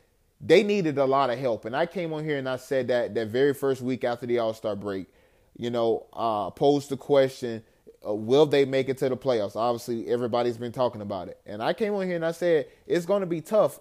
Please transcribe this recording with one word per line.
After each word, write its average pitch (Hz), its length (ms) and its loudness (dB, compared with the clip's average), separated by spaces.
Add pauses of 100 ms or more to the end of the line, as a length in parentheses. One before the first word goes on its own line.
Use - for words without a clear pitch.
(400)
they 160 220 6
needed 196 360 0
a 135 80 4
lot 131 240 4
of 120 80 -2
help. 123 260 -2
And 113 100 -6
I 160 120 0
came 170 260 -6
on 151 120 -6
here 151 120 -2
and 131 120 -4
I 131 80 -2
said 131 320 -2
that, 117 260 0
that 113 140 -2
very 131 260 2
first 135 260 -2
week 127 240 -4
after 120 220 -4
the 120 140 0
All-Star 110 360 -2
break, 98 300 -6 (500)
you 120 140 -6
know, 117 420 0
uh, 104 380 -2
posed 143 380 2
the 139 80 -6
question, 131 680 0 (420)
uh, 104 80 -4
will 117 340 4
they 139 180 4
make 135 240 0
it 131 100 -4
to 139 100 0
the 127 80 -2
playoffs? 113 380 -2
Obviously, 117 540 -2
everybody's 120 480 0
been 117 160 -10
talking 117 280 -2
about 98 280 -8
it. - 180 -16
And 104 160 -10
I 143 100 0
came 208 220 -4
on 190 120 -4
here 180 100 -2
and 165 100 -2
I 165 60 -2
said, 165 340 2 (220)
"It's 170 180 0
gonna 196 200 0
be 165 140 -4
tough," 190 400 2